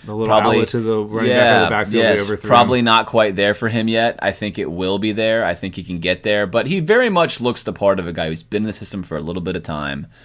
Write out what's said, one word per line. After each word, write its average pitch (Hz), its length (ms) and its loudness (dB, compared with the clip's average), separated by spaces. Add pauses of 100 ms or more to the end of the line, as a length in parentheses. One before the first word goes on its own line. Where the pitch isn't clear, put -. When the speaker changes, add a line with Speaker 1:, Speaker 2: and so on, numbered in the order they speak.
Speaker 1:
The 110 80 -12
little 110 140 -4
Speaker 2:
Probably, 110 300 4
Speaker 1:
outlet 110 120 0
to 120 120 -4
the 110 200 0
running 110 300 -2
back 123 100 4
out 117 140 6
of 98 60 6
the 90 40 4
Speaker 2:
yeah, 82 60 0
Speaker 1:
backfield, 107 340 0
they 110 60 4
Speaker 2:
yes, 101 100 2
Speaker 1:
overthrew 101 280 -4
Speaker 2:
probably 120 320 6
Speaker 1:
him. 120 40 2
Speaker 2:
not 113 220 4
quite 107 300 2
there 101 180 2
for 113 160 -4
him 113 180 0
yet. 113 320 2
I 98 120 0
think 104 260 -8
it 78 120 -4
will 92 280 -2
be 107 140 -2
there. 110 340 0
I 87 80 -2
think 92 220 -8
he 95 60 -10
can 87 160 -8
get 90 260 -2
there. 104 220 0
But - 200 -2
he 185 140 -2
very 226 280 2
much 170 320 0
looks 120 220 -2
the 101 100 -6
part 98 260 0
of 87 80 -6
a 87 60 -8
guy 82 160 -4
who's 82 140 -6
been 104 220 -4
in - 20 -4
the 104 80 -6
system 98 280 -12
for 80 140 -8
a 73 60 -6
little 87 200 -6
bit 90 140 -4
of 85 60 -6
time, 71 460 -8 (160)